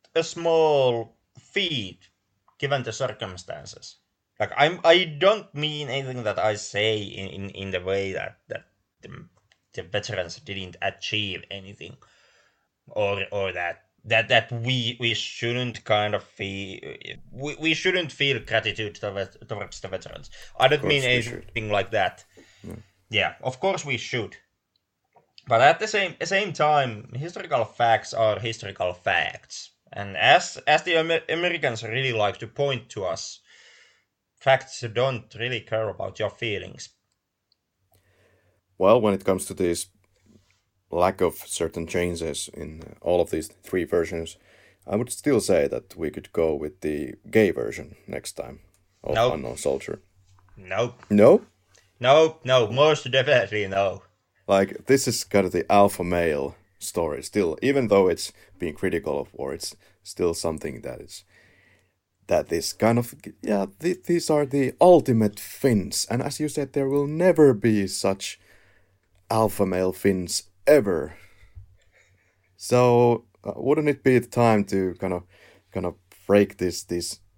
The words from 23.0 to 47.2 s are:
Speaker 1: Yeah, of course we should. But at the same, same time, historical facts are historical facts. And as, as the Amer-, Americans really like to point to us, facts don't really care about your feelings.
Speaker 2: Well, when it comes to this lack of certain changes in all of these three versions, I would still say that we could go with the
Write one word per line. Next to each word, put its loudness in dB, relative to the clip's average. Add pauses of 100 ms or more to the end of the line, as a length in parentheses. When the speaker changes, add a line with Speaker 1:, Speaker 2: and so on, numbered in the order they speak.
Speaker 1:
Yeah, 0
of -8
course -2
we -4
should. -6 (1120)
But 4
at 6
the -4
same, -2
same -2
time, 0
historical -4
facts 0
are 2
historical -6
facts. -4 (200)
And -10
as, 4
as 4
the 0
Amer-, 0
Americans -4
really -4
like 0
to -12
point -4
to -8
us, -8 (920)
facts 0 (100)
don't -2
really -6
care -4
about -10
your -2
feelings. -10 (1900)
Speaker 2:
Well, 6
when 2
it -4
comes 0
to -12
this -2 (1040)
lack 0
of 0
certain -6
changes -4
in -14
all 2
of 0
these -4
three -6
versions, -4 (500)
I -4
would -4
still 0
say 2
that -8
we -6
could -14
go 0
with -10
the -6 (140)